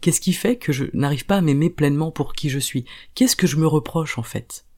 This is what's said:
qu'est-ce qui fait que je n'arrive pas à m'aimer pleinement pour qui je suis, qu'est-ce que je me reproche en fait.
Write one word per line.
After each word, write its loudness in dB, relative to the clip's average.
qu'est-ce 2
qui 0
fait 0
que -4
je -2
n'arrive -2
pas 2
à 2
m'aimer 4
pleinement 0
pour -4
qui -4
je -2
suis, -4
qu'est-ce 4
que 2
je 2
me 4
reproche 0
en -4
fait. -10